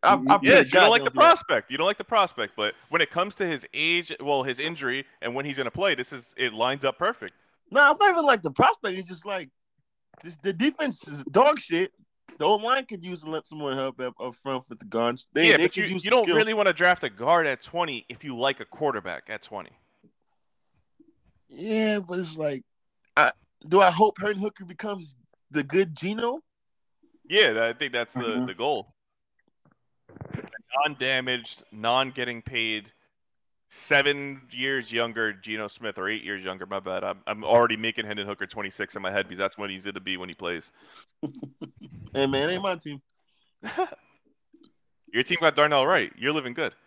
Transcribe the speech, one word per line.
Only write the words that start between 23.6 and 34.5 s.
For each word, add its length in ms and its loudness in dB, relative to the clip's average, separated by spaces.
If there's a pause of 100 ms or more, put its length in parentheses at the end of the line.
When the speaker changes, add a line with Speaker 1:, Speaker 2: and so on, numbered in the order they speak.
Speaker 1:
do 140 4
I 100 8
hope 300 2
Hendon 180 -2
Hooker 260 -8
becomes 520 -12 (340)
the 140 -2
good 320 0
Geno? 440 -4 (880)
Speaker 3:
Yeah, 400 4
I 80 -2
think 160 -6
that's 220 -4
the, 60 -6
Speaker 4:
Mm-hmm. 260 -2
Speaker 3:
the 80 -10
goal. 400 -4 (1900)
Non-damaged, 880 -4
non-getting 680 -2
paid, 500 -6 (760)
seven 720 -2 (120)